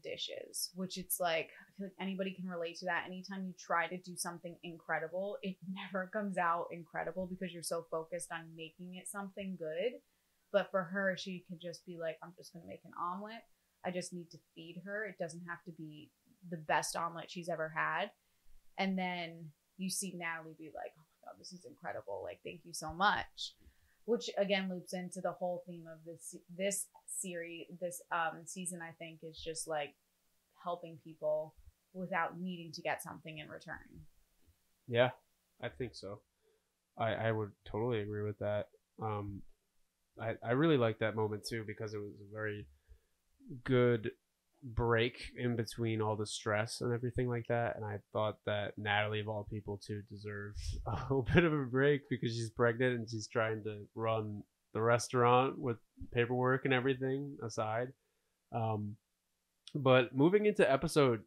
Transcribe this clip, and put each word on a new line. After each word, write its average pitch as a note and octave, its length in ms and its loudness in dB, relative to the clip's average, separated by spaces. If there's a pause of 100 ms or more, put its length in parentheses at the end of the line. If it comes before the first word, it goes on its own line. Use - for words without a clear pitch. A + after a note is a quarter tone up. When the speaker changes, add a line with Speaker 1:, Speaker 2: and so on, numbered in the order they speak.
Speaker 1:
dishes, - 720 -6
which F#3 240 -6
it's - 200 -4
like, E3 320 0
I - 260 -20
feel G3 100 -6
like F#3 140 -12
anybody F#3+ 320 -2
can F#3 160 -8
relate E3+ 300 -4
to - 80 -8
that. E3+ 200 0
Anytime F#3 400 -8
you F3+ 120 -8
try E3+ 300 2
to F3+ 120 -6
do F3+ 160 -14
something E3+ 460 -6
incredible, E3 800 -4
it F#3+ 200 -4
<laughs> E3+ 60 -12
never F#3+ 440 -6
comes G3+ 260 -2
out F3 320 2
incredible E3 560 -6
because F#3 260 -6
you're E3+ 100 -12
so E3 280 -4
focused E3 400 -6
on E3 240 -8
making E3 400 -12
it F#3 140 -12
something G3 500 -6
good. E3+ 420 -2 (520)
But F#3+ 180 4
for F#3+ 140 4
her, F#3+ 340 2
she F3+ 300 -6
could E3+ 120 -10
just E3+ 240 -10
be F3 140 -10
like, D#3+ 240 -4
"I'm E3+ 140 -14
just - 160 -20
gonna F3 140 -16
make F3+ 180 -14
an E3+ 140 -20
omelet. G3+ 440 -6 (420)
I F#3 60 -2
just F3+ 220 -4
need F3 180 -10
to D#3 80 -18 (160)
feed E3 300 -14
her. G3+ 220 -4
It F#3 120 -10
doesn't E3+ 280 -6
have F3 180 -10
to F3 80 -14
be D3+ 380 -12 (380)
the E3+ 80 -4
best D#3 400 2
omelet E3 340 -4
she's E3+ 200 -8
ever D#3 180 0
had." D#3 420 0 (680)
And F#3+ 200 2
then E3+ 520 -4 (260)
you F#3 140 -4
see F#3 260 -4
Natalie E3 400 -6
be D#3+ 180 -14
like, - 220 -10
"Oh D#3 60 -20
my - 300 -20
God, - 60 -20
this F#3 140 -16
is F3 140 -16
incredible. - 560 -8
Like, F2+ 220 -10
thank E3 200 -12
you E3+ 80 -18
so D#3 220 -8
much." - 600 0 (500)
Which A3+ 320 0
again F#3+ 320 2
loops F3+ 240 -8
into F3+ 260 -8
the F3 120 0
whole F3 340 -2
theme E3+ 200 -12
of D#3+ 200 -16
this, E3 280 -12 (140)
this F#3+ 380 -2 (180)
series, E3+ 640 -8 (120)
this, F3 220 -6 (100)
um, E3 360 -2
season, F3+ 340 -8
I E3 120 -10
think, D#3+ 300 -14
is D#3+ 160 -12
just, D#3+ 300 -6
like, D3 260 -2 (680)
helping F3 400 -6
people D#3 500 -2 (380)
without F3 480 -2
needing E3+ 320 -6
to F3 80 -12
get D3+ 220 -2
something D#3+ 340 -12
in D3+ 140 -12
return. - 560 -14 (800)
Speaker 2:
Yeah, B2 240 6 (500)
I A#2+ 80 -4
think A#2 260 -6
so. G2+ 280 -12 (760)
I, A2+ 200 0
I A2+ 160 2
would G#2+ 200 -2 (140)
totally A2+ 340 0
agree G#2 220 -2
with G#2 160 -4
that. G#2 320 0 (320)
Um, G#2 400 -4 (760)
I, A2 240 -2
I A#2 100 0
really D3+ 260 6
liked A2+ 220 4
that G#2+ 140 2
moment G#2+ 320 0
too, A2+ 200 -4
because G#2+ 280 -8
it G#2+ 40 -4
was G#2 220 -8
a G2+ 140 -18
very G#2+ 320 -4 (1000)
good A#2+ 460 6 (520)
break A#2 760 2
in B2 160 2
between A2+ 480 0
all G#2+ 140 2
the G#2 100 0
stress G#2+ 540 0
and B2 120 0
everything B2 360 0
like A#2+ 200 -2
that. A#2 280 2
And A2 80 -6
I G#2 140 -4 (140)
thought G#2+ 340 0
that G#2 300 0
Natalie, G#2+ 440 4
of G#2 80 -4
all G#2+ 200 -4
people, G2+ 360 -4
too, G#2 260 -6
deserved G#2 480 -8 (140)
<laughs> - 140 -4
a A#2 60 -2 (100)
little C3+ 200 4 (100)
bit F3 120 10
of D#3+ 80 6
a D3 120 2
break C3+ 460 4
because A#2+ 240 0
she's A2+ 160 -2
pregnant A#2+ 480 4
and A2+ 100 -6
she's A2+ 200 -6
trying A2 360 0
to G#2 300 -6
run G#2+ 480 0 (320)
the A2 80 0
restaurant A#2+ 760 6
with B2+ 180 0 (360)
paperwork B2+ 520 4
and C3+ 100 4
everything C3 640 2 (100)
aside. A2+ 460 -2 (600)
Um, G#2+ 440 0 (760)
but C3 440 8
moving F#3 300 8
into G3 240 6
episode C3+ 560 6